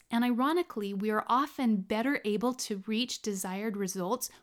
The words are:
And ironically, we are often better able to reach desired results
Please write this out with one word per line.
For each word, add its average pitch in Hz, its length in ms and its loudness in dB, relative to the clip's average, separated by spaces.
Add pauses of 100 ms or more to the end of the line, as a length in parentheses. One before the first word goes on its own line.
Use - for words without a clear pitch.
And 233 140 4
ironically, 247 680 2
we 208 180 0
are 214 160 2
often 247 540 2
better 226 440 0
able 214 280 0
to 202 340 -6
reach 226 340 -2
desired 202 560 -4
results 190 540 -2 (120)